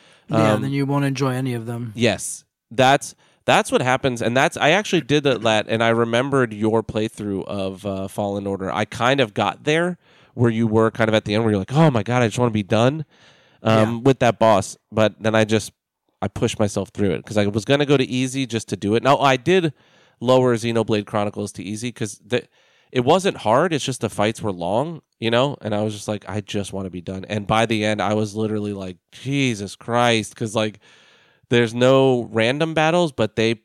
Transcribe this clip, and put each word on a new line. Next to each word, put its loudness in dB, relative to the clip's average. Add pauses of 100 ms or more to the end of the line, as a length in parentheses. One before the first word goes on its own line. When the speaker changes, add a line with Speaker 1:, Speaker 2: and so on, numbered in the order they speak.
(300)
Speaker 1:
Yeah, 2
Speaker 2:
Um, -2
Speaker 1:
then -4
you -2
won't 0
enjoy -2
any -4
of -8
them. -8
Speaker 2:
Yes. -2 (260)
That's, 2 (300)
that's 2
what 0
happens. -2
And 0
that's, 2
I 2
actually 0
did 0
that, 0
Lat, 2
and 0
I 2
remembered 0
your 0
playthrough -6
of, -8
uh, -6
Fallen -4
Order. -4
I -2
kind 0
of 0
got -4
there 0 (380)
where 4
you 0
were 4
kind 0
of 2
at 2
the -2
end 2
where 2
you're 2
like, -6
"Oh 6
my 0
God, 0
I 4
just -4
wanna 2
be 0
done," 0 (580)
um, 4
Speaker 1:
Yeah. -8
Speaker 2:
with 4
that 2
boss. 4 (140)
But 2
then 0
I 4
just, -2 (480)
I -4
pushed -4
myself -2
through -2
it -6
'cause -10
I 2
was -4
gonna 2
go 4
to 0
easy -4
just -6
to -4
do 0
it. 0
Now, 4
I 2
did 0 (480)
lower 4
Xenoblade -2
Chronicles -4
to -12
easy -8
'cause -8
the, -4 (440)
it 0
wasn't 2
hard. 2
It's -4
just -6
the -2
fights -2
were -4
long, -4 (180)
you -2
know? 2
And -6
I -2
was -2
just -16
like, -6
"I -6
just -8
wanna -8
be -12
done." -10
And -6
by 2
the 0
end, 0
I 0
was -2
literally -4
like, -10 (140)
"Jesus -4
Christ," 0
'cause, -6
like, -2 (720)
there's 2
no 4
random 0
battles, 2
but -2
they 0